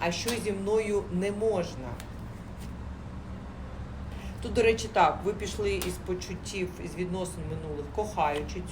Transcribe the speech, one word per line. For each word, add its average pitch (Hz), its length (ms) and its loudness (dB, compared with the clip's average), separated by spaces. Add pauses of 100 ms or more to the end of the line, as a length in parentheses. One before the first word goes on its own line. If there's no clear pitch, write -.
а 175 120 2
що 233 180 0
зі 208 220 0
мною 202 500 4 (100)
не 190 200 2
можна». 196 560 2 (2500)
Тут, 233 100 -4
до 233 100 6
речі, 226 300 6
так, 160 320 8
ви 202 80 4
пішли 202 420 0
із 180 200 0 (120)
почуттів, 180 600 -2 (160)
із 175 100 -6
відносин 175 460 -2 (100)
минулих, 156 360 -4 (100)
кохаючи 160 760 2